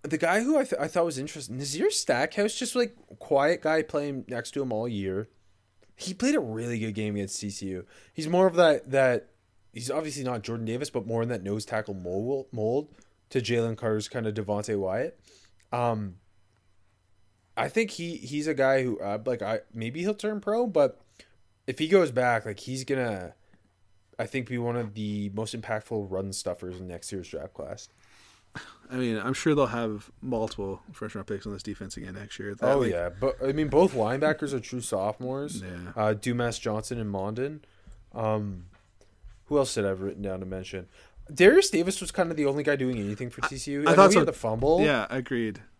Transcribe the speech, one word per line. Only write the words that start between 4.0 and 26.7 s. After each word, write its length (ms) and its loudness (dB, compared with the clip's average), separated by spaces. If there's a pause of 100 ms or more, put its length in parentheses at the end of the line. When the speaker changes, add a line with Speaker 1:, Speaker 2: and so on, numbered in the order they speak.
Speaker 1:
next 240 -6
to 100 -4
him 100 -2
all 160 -2
year. 400 -2 (680)
He 180 -8
played 220 0
a 40 2
really 400 -4
good 140 -2
game 220 -2
against 200 -4
C 140 -6
C 180 -10
U. 180 -6 (280)
He's 160 -6
more 180 6
of 80 2
that, 360 6
that 360 4 (460)
he's 180 -8
obviously 320 -4
not 200 -4
Jordan 220 -6
Davis, 240 -4
but 160 -4
more 160 -2
in 80 -2
that 140 -4
nose 220 -2
tackle 280 -4
mold, 600 -4
mold 340 0 (420)
to 120 0
Jalen 360 0
Carter's 300 -2
kind 180 -6
of 80 -2
Devontae 460 -2
Wyatt. 400 -2 (540)
Um, 420 0 (1400)
I 100 0
think 240 0
he, 240 -8
he's 320 -4
a 60 0
guy 300 4
who, 180 -2
uh, 240 -4
like, 160 -2
I, 180 -2 (140)
maybe 260 -6
he'll 160 -2
turn 240 -6
pro, 260 0
but 360 2 (680)
if 100 -4
he 120 0
goes 220 6
back, 340 2
like, 160 -8
he's 240 -8
gonna, 480 -2 (840)
I 80 -2
think, 220 -4
be 100 -4
one 200 -2
of 160 -4
the 400 -4
most 260 -4
impactful 500 -4
run 220 -4
stuffers 480 -6